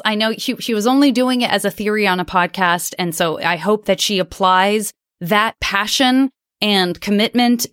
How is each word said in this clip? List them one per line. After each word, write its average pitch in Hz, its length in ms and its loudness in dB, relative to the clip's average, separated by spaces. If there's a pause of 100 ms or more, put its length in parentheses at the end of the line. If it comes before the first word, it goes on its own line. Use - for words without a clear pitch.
I 214 100 0
know 220 220 -2
she, 240 200 -4
she - 160 -6
was 208 140 0
only 277 240 4
doing 247 300 0
it 226 100 0
as 202 140 -2
a 196 60 0
theory 208 360 -2
on 180 120 0
a 180 60 -4
podcast, 180 760 0
and 170 140 -2
so 165 260 -2
I 170 180 -2
hope 208 280 -2
that 190 140 0
she 196 200 -2
applies 190 760 0 (260)
that 208 400 0
passion 254 720 0 (320)
and 190 400 0
commitment 240 720 0